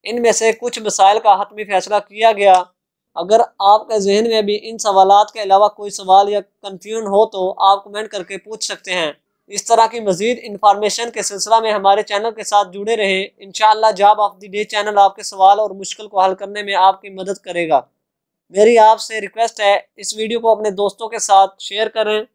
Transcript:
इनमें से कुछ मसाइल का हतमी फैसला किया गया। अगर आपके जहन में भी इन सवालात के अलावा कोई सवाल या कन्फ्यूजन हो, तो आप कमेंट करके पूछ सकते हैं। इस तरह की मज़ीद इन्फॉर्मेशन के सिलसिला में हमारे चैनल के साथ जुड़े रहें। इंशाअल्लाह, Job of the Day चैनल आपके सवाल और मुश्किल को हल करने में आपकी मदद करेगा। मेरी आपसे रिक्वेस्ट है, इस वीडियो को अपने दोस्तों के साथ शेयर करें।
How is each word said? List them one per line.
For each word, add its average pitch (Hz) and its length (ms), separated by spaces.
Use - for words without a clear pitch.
इनमें 233 260
से 220 220
कुछ 233 280
मसाइल 208 380
का 220 140
हतमी 208 300
फैसला 196 360
किया 220 320
गया। 202 220
अगर 196 260
आपके 214 580
जहन 202 300
में 220 160
भी 208 100
इन 226 220
सवालात 202 560
के 220 60
अलावा 196 300
कोई 208 200
सवाल 196 400
या 208 100
कन्फ्यूजन 202 680
हो, 202 180
तो 190 240
आप 196 360
कमेंट 208 220
करके 196 320
पूछ 214 280
सकते 190 240
हैं। 165 240
इस 202 160
तरह 226 200
की 233 120
मज़ीद 214 400
इन्फॉर्मेशन 208 680
के 226 140
सिलसिला 208 380
में 220 100
हमारे 202 320
चैनल 214 280
के 214 120
साथ 202 280
जुड़े 208 240
रहें। 196 340
इंशाअल्लाह, 214 540
Job 202 320
of 196 160
the 202 140
Day 208 100
चैनल 208 320
आपके 196 260
सवाल 196 360
और 202 160
मुश्किल 196 320
को 202 140
हल 190 120
करने 202 300
में 202 180
आपकी 190 340
मदद 190 300
करेगा। 165 400
मेरी 214 260
आपसे 220 400
रिक्वेस्ट 220 420
है, 202 120
इस 214 200
वीडियो 220 220
को 226 160
अपने 214 180
दोस्तों 202 360
के 220 120
साथ 196 260
शेयर 214 280
करें। 214 300